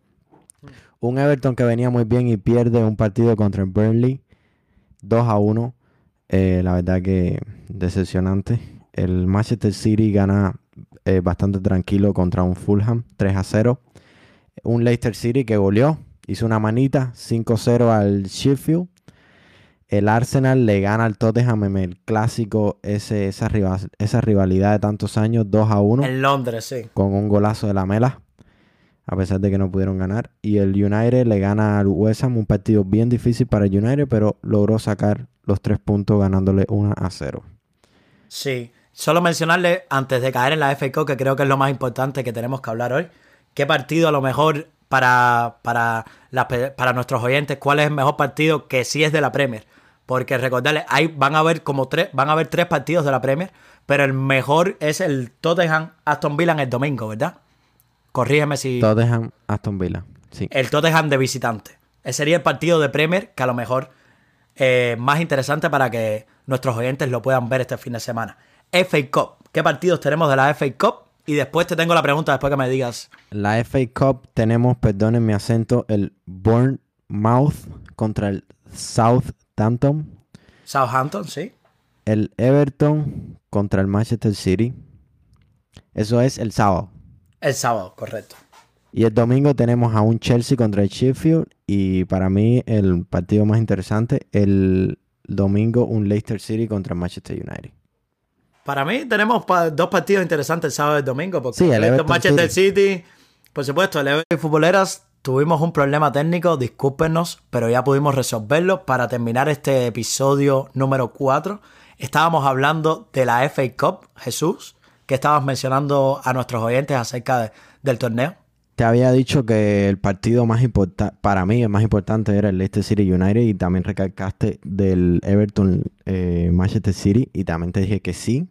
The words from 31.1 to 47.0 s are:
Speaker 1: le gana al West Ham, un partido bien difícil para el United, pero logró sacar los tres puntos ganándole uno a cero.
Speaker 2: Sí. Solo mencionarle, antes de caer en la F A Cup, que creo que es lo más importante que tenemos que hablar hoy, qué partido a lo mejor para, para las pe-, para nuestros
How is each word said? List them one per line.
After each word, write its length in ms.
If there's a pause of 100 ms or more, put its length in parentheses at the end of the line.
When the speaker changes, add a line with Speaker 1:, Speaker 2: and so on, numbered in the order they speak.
Speaker 1:
le 120
gana 400
al 80
West 380
Ham, 120
un 100
partido 360
bien 260
difícil 380
para 200
el 100
United, 320
pero 340
logró 380
sacar 480 (160)
los 160
tres 180
puntos 400
ganándole 500
uno 280
a 140
cero. 340 (840)
Speaker 2:
Sí. 460 (180)
Solo 320
mencionarle, 680
antes 320
de 120
caer 220
en 60
la 120
F 140
A 40
Cup, 160
que 100
creo 200
que 80
es 40
lo 80
más 140
importante 540
que 80
tenemos 280
que 100
hablar 220
hoy, 140 (480)
qué 120
partido 420
a 20
lo 100
mejor 460 (220)
para, 720
para 420 (280)
las 140
pe-, 260
para 200
nuestros 300